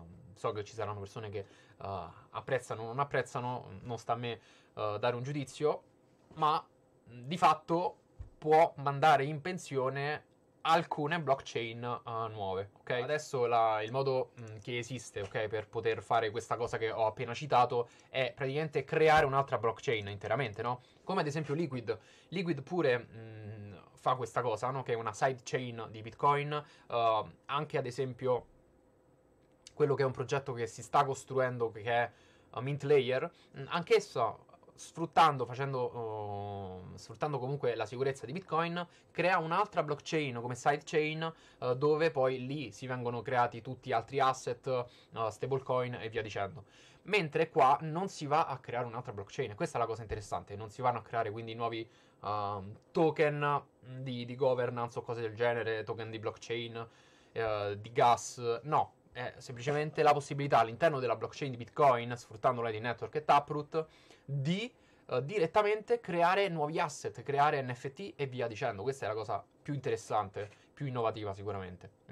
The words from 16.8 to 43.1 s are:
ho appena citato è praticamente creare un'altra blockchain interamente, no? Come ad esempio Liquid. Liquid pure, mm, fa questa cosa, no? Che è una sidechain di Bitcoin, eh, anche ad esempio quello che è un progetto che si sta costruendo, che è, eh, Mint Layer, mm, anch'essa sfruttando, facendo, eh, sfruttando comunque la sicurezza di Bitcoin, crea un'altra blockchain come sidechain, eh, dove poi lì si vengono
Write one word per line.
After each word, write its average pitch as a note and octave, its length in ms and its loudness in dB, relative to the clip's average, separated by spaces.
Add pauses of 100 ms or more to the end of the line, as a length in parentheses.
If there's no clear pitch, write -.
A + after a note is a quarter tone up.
ho A#2 140 2
appena B2 280 -2
citato B2 560 2 (200)
è C3 260 -2
praticamente C#3+ 480 -2
creare D#3 420 6
un'altra C3+ 320 0
blockchain A2 500 0
interamente, G#2+ 540 -2
no? B2 200 -2 (220)
Come F#3 180 -2
ad D#3 60 -2
esempio D3 260 -4
Liquid. B2+ 440 -2 (320)
Liquid E3+ 320 -2
pure, C3+ 480 2
mm, A2 640 -12 (200)
fa C3 220 2
questa B2 260 -2
cosa, A#2+ 280 0
no? C3+ 140 -4
Che - 80 -2
è A#2 40 2
una A2+ 180 -2
sidechain B2 760 -2
di A2 120 -12
Bitcoin, C#3+ 500 2
eh, A#2 720 0 (200)
anche D3 320 -2
ad C3 80 -2
esempio B2+ 600 -2 (1300)
quello C#3 220 2
che C#3 80 2
è - 20 4
un C3 60 2
progetto C3+ 400 -4
che A#2 160 -4
si A#2 160 -14
sta C#3+ 220 4
costruendo, B2+ 680 -2
che G#2+ 120 -14
è, A#2 280 2 (420)
eh, A2+ 80 -6
Mint C#3 220 -4
Layer, C#3 480 4 (260)
mm, C3+ 120 -10
anch'essa E3 800 2 (280)
sfruttando, D#3+ 720 2
facendo, G#2+ 1400 -6 (120)
eh, F#2 40 -16
sfruttando C#3+ 400 -6
comunque B2+ 380 -2
la A2 100 -4
sicurezza C3+ 400 -4
di A#2+ 60 -8
Bitcoin, E3+ 560 -2 (240)
crea F3+ 260 2
un'altra E3+ 460 0
blockchain D3 560 -2
come A#2+ 160 -4
sidechain, D#3 800 0 (260)
eh, B2+ 160 0
dove D3+ 360 4
poi C3 340 2
lì C3+ 260 -6
si B2+ 160 -12
vengono A#2+ 340 -2